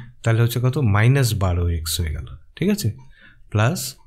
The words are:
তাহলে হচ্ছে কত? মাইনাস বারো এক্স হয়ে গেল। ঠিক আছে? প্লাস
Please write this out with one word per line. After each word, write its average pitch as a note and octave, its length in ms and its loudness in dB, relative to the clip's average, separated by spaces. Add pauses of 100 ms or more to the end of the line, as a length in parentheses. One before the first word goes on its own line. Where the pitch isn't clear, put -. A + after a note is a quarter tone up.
(220)
তাহলে A2+ 220 2
হচ্ছে A#2+ 200 -2
কত? B2+ 120 2 (180)
মাইনাস B2 340 4 (160)
বারো F2+ 200 0 (140)
এক্স - 220 -6
হয়ে D#2 160 -4
গেল। - 120 -10 (280)
ঠিক F3 180 -2
আছে? A#2 140 -4 (640)
প্লাস A2+ 280 0 (260)